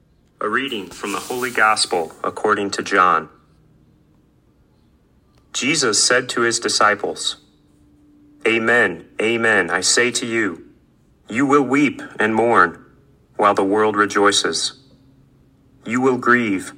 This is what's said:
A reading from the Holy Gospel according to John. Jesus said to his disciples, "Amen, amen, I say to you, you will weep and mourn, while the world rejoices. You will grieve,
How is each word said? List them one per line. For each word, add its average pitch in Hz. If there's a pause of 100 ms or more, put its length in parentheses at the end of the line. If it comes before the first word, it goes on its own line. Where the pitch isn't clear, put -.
(400)
A 107
reading 117
from -
the 95
Holy 123
Gospel 107 (100)
according 101
to -
John. 90 (2250)
Jesus 131
said 123
to 120
his 117
disciples, 104 (1040)
"Amen, 113 (160)
amen, 110
I 90
say 120
to 120
you, 113 (640)
you 117
will 139
weep 131 (160)
and 110
mourn, 110 (560)
while 101
the 101
world 107
rejoices. 101 (1120)
You 120
will 127
grieve, 120